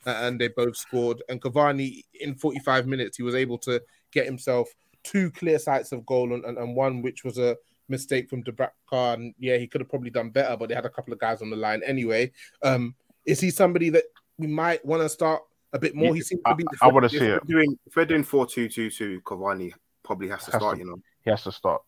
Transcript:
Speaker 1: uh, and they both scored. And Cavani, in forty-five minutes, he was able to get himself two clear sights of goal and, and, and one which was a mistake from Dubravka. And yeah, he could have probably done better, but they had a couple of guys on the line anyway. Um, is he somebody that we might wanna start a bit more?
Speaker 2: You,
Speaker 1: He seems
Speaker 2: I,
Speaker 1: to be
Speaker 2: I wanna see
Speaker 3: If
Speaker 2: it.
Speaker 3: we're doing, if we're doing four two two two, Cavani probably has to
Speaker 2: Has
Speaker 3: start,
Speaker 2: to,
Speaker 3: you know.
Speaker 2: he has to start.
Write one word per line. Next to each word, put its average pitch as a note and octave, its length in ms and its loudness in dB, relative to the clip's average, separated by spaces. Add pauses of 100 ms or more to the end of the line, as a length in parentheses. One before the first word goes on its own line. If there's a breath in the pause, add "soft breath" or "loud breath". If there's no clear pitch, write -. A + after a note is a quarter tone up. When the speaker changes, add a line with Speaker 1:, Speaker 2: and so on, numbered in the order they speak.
Speaker 1:
uh, B2+ 40 -2 (120)
and B2 180 -2
they A#2+ 80 2
both A#2+ 280 -2
scored. A#2+ 520 -2
And B2+ 140 -6
Cavani, C#3 600 0 (180)
in D3 140 -8
forty-five C3 520 0
minutes, C3 320 -4
he B2 40 -8
was A#2+ 120 -2
able B2+ 240 0
to B2 240 -2 (300 soft breath)
get C3+ 120 2
himself B2+ 440 -2 (360)
two F#3+ 260 0
clear D#3+ 280 0
sights C#3 340 -2
of A#2+ 140 -8
goal B2 280 0
and, B2 100 -6
and, A#2 140 -8
and A#2+ 160 -6
one C3 280 0
which B2+ 220 -6
was B2 140 -6
a A#2+ 180 2 (320)
mistake C3 400 -2
from B2+ 140 -8
Dubravka. B2 720 -2
And A#2 240 -8
yeah, B2+ 200 0
he A#2+ 80 -6
could C3+ 140 -4
have B2+ 100 -10
probably B2 200 -4
done A#2 200 -2
better, B2 260 0
but A2 120 -4
they A2+ 60 -4
had A#2+ 120 -4
a A#2+ 40 -8
couple B2+ 220 -12
of A2 60 -10
guys A2+ 240 -2
on A2 80 -8
the A2 60 -6
line G#2+ 280 -2
anyway. B2 480 0 (300 loud breath)
Um, B2+ 320 2 (320)
is D3+ 140 2
he F3+ 100 2
somebody F3 400 4
that D#3+ 140 6 (340)
we D#3+ 100 -4
might D#3+ 360 0
wanna D#3 240 2
start D#3+ 340 0 (300)
a C#3 60 -2
bit C#3 160 -2
more? D#3 140 4
Speaker 2:
You, D#3+ 60 4
Speaker 1:
He E3 80 -2
seems F3+ 240 -4
Speaker 2:
I, A#2+ 40 6
Speaker 1:
to C3 60 4
be E3+ 80 -2 (180)
Speaker 2:
I B2+ 60 10
wanna B2+ 200 8
see C#3+ 100 -2
Speaker 3:
If C#3+ 40 2
Speaker 2:
it. G#2+ 220 4
Speaker 3:
we're D#3+ 100 0
doing, D3+ 320 4
if - 100 -14
we're E3 100 6
doing D#3 180 2
four C3 220 2
two A#2+ 220 -4
two A2 220 -4
two, G2 320 -8
Cavani F#2+ 500 -6 (300)
probably F#2+ 260 -6
has G2 180 -10
to - 60 -14
Speaker 2:
Has A#2 100 2
Speaker 3:
start, G2 160 0
Speaker 2:
to, F2+ 60 -12
Speaker 3:
you F2+ 60 -10
know. F2 100 -14 (220)
Speaker 2:
he A2+ 80 0
has G#2 140 0
to F#2+ 80 -8
start. - 360 -2